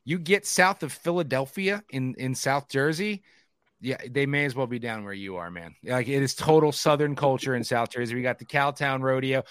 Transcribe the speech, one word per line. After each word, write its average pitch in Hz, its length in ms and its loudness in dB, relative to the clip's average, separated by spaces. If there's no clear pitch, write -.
you 156 140 -4
get 180 300 0
south 185 340 4
of 139 100 -4
Philadelphia 170 1000 -2
in, 131 260 -2
in 131 160 -4
South 135 340 0
Jersey. 160 540 0
Yeah, 127 180 -6
they 139 160 2
may 143 200 2
as 131 100 -2
well 131 100 0
be 123 140 -4
down 113 240 -6
where 101 100 -10
you 98 220 -8
are, 87 160 -8
man. 85 320 -14
Like, 127 240 -2
it 139 160 2
is 131 100 0
total 156 380 6
Southern 147 440 2
culture 131 380 0
in 120 100 -2
South 117 280 -2
Jersey. 120 240 -4
We 123 80 -4
got 123 160 -2
the - 60 -18
Cowtown 139 560 0
Rodeo. 131 500 0